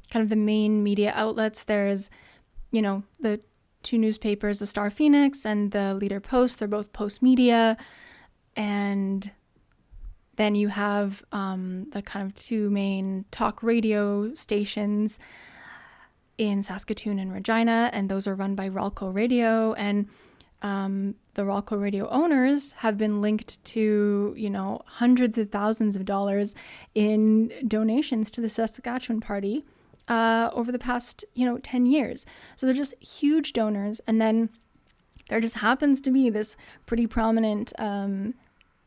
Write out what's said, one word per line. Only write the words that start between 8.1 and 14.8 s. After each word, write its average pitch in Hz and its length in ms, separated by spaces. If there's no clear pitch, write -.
And 202 760
then 208 200
you 208 140
have, 202 640
um, 185 600
the 202 100
kind 202 240
of 196 100
two 214 340
main 190 640
talk 214 320
radio 214 720
stations 208 840